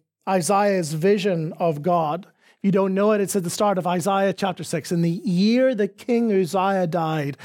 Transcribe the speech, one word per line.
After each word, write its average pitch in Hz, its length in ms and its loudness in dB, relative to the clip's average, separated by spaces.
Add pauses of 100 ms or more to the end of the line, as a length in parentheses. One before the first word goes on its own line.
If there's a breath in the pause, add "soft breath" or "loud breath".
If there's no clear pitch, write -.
(280)
Isaiah's 190 640 0
vision 175 600 0
of 160 280 -2
God. 170 460 -2
If - 400 -12
you 202 40 2
don't 190 220 2
know 202 200 2
it, 208 80 2
it's 190 140 -2
at 196 80 0
the 170 60 -4
start 202 300 0
of 170 80 -2
Isaiah 196 460 0
chapter 180 300 -6
six. - 280 -6
"In 170 100 0
the 170 80 2
year 220 640 2
that 202 240 -4
King 233 340 0
Uzziah 190 540 0
died, 160 600 -2